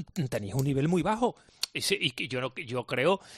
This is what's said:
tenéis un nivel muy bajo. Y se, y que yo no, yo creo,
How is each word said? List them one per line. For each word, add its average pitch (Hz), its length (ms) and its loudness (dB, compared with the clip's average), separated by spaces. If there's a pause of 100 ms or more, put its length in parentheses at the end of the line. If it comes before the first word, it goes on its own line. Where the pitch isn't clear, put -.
(280)
tenéis 101 260 -4
un 135 100 2
nivel 139 240 2
muy 175 140 4
bajo. 214 340 0 (360)
Y - 80 -4
se, - 180 2
y - 120 0
que - 180 -6
yo 123 140 -2
no, 131 120 -4
yo 123 320 -6
creo, 147 340 2 (180)